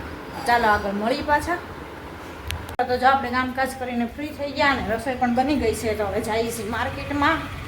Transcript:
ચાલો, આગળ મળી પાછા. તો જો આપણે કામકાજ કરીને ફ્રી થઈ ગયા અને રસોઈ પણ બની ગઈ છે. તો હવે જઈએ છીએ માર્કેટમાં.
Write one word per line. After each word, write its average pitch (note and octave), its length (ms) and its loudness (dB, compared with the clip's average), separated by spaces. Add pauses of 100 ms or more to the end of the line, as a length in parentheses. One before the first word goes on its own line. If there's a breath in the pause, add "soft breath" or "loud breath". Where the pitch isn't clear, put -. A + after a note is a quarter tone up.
(480)
ચાલો, A#3 200 4
આગળ G#3 240 4
મળી A3+ 300 0
પાછા. D4 360 2 (1300)
તો B3 100 0
જો B3 100 6
આપણે C4 220 4
કામકાજ B3+ 400 0 (100)
કરીને A#3+ 260 -2
ફ્રી D4 220 -6
થઈ C#4+ 240 -6
ગયા C#4+ 200 4
અને G#3 240 0
રસોઈ B3 200 -2
પણ A#3+ 200 2
બની C4+ 200 4
ગઈ A3+ 200 2
છે. G#3+ 220 -2
તો G#3 80 0
હવે G3 160 0
જઈએ A3+ 300 0
છીએ G#3+ 180 -4
માર્કેટમાં. C#4 680 0 (300)